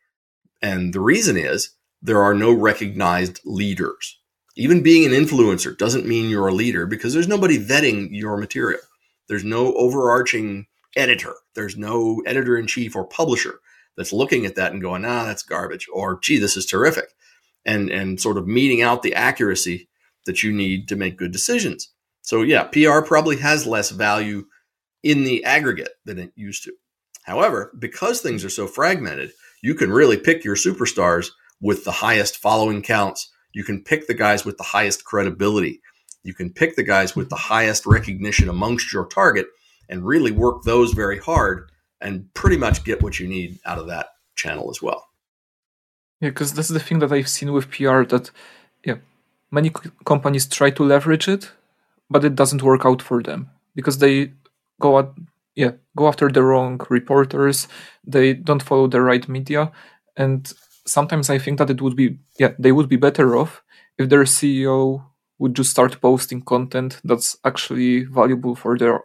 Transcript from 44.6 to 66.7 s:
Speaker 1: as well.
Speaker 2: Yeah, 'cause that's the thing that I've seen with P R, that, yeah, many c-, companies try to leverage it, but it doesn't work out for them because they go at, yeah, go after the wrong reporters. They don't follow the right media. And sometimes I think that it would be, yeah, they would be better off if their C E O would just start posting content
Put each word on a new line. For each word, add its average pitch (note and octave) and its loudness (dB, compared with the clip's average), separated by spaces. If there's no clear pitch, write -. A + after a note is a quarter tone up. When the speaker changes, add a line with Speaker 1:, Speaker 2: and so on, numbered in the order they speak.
Speaker 1:
as - -12
well. - -8
Speaker 2:
Yeah, D3 -2
'cause C#3+ -4
that's D#3 -4
the D#3+ -2
thing E3 -2
that D3 0
I've C#3 0
seen C#3+ -4
with C3+ -2
P C#3 -2
R, C3 6
that, B2 -2
yeah, A#2 -6
many D3+ 2
c-, - -10
companies C#3 0
try C#3 2
to C#3 0
leverage C#3+ 2
it, G3 -4
but D3 4
it C#3+ 2
doesn't C3+ 2
work C3 4
out B2+ 4
for A#2+ -2
them - -10
because C#3 -2
they C#3 4
go C#3 6
at, C3+ 0
yeah, B2 0
go D3 4
after C#3+ 2
the C3+ 4
wrong B2+ 2
reporters. C#3 0
They C3+ 4
don't C#3+ 0
follow C3+ 2
the B2+ 2
right B2+ 2
media. C#3+ -2
And C3+ -2
sometimes D3+ 0
I C#3 2
think C#3 -4
that C#3 2
it B2+ -2
would C3 -2
be, C3 2
yeah, C3 4
they C3 6
would C#3+ 4
be C3 2
better C#3 4
off D3+ -2
if C3 0
their C#3 8
C C3+ 0
E C3+ 0
O C3+ 0
would C3 -2
just C3+ 0
start B2 2
posting B2+ 2
content B2+ -4